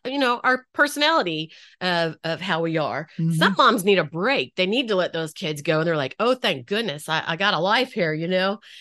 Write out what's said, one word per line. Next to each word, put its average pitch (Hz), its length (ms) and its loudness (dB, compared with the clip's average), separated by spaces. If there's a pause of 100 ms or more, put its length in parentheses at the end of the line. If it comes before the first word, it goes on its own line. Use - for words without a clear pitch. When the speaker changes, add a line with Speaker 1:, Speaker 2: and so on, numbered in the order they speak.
Speaker 1:
you 269 140 -4
know, 247 240 2
our 254 300 0
personality 285 800 0 (280)
of, 170 440 0
of 160 160 -4
how 170 220 -2
we 165 140 -2
are. 139 300 -4 (140)
Speaker 2:
Mm-hmm. 165 140 0
Speaker 1:
Some 180 220 4
moms 240 280 4
need 190 160 4
a 175 40 -2
break. 165 520 -2
They 185 100 2
need 233 220 -2
to 208 80 0
let 175 160 0
those 160 200 -4
kids 156 300 -8
go. 156 160 2
And 165 80 0
they're 165 100 0
like, 135 220 -4
"Oh, 240 160 2
thank 175 320 -4
goodness, 196 420 -4
I, 156 160 0
I 165 120 -4
got 196 180 0
a 156 60 -2
life 240 320 0
here," 165 200 0
you 160 140 -4
know? 185 320 0 (220)